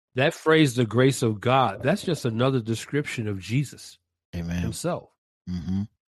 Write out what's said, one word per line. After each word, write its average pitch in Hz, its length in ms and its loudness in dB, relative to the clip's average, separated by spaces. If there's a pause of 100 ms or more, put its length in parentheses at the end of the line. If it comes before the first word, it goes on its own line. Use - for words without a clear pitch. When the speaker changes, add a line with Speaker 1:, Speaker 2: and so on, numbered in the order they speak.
(160)
Speaker 1:
that 143 180 2
phrase, 156 420 4
"the 123 100 4
grace 127 360 2
of 110 180 0
God," 113 440 2
that's 156 180 0
just - 240 -4
another 127 340 2
description 117 680 -4
of 98 120 -4
Jesus 117 600 -4 (360)
Speaker 2:
Amen. 87 280 -4
Speaker 1:
himself. - 460 -6 (380)
Speaker 2:
Mm-hmm. 90 360 -4 (300)